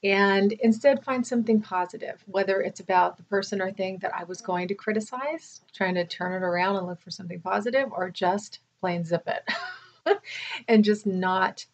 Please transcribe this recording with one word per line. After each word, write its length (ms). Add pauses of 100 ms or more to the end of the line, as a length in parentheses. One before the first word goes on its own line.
and 480
instead 520
find 220
something 360
positive, 640
whether 340
it's 180
about 380
the 60
person 380
or 100
thing 280
that 140
I 120
was 160
going 260
to 80
criticize, 880 (120)
trying 220
to 100
turn 280
it 120
around 300
and 100
look 160
for 100
something 280
positive, 520
or 180
just 500 (200)
plain 240
zip 240
it 920 (260)
<laughs> 220
and 160
just 240
not 680